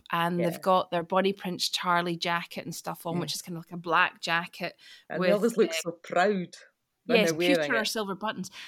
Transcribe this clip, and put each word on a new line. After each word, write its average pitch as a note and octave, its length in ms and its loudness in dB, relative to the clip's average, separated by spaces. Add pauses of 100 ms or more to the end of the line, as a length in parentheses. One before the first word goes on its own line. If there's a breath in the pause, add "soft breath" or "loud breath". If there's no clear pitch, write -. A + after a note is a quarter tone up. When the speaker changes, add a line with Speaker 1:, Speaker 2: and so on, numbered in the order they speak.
(120)
Speaker 1:
and E3+ 280 2
Speaker 2:
Yeah. E3+ 100 2
Speaker 1:
they've E3 120 -6
got F#3 280 4
their E3+ 140 0
Bonnie F#3+ 300 2
Prince F3+ 340 -4
Charlie F3 500 0
jacket E3+ 460 -4
and E3 100 -8
stuff - 320 -10
on, E3+ 100 -2
Speaker 3:
Yeah. F3 60 0
Speaker 1:
which D3+ 140 -4
is - 60 -8
kind F3 160 -8
of E3 80 -12
like - 80 -20
a E3+ 40 -8
black E3+ 440 0
jacket E3+ 520 -4 (360 loud breath)
Speaker 2:
And E3 120 -2
they F3+ 60 2
Speaker 1:
with, G3 80 6
Speaker 2:
always A3+ 220 2
look F#3 140 4
Speaker 1:
uh, - 20 -8 (100)
Speaker 2:
so E3+ 80 -6 (100)
proud F3+ 540 0 (520)
when A#3+ 120 6
Speaker 1:
yes, F#3 100 4
Speaker 2:
they're D#3 80 0
wearing F3 200 4
Speaker 1:
pewter D#3 180 0
or A3+ 60 2
Speaker 2:
it. G#3 60 0
Speaker 1:
silver G3 280 -4
buttons. G3+ 360 -6 (160 loud breath)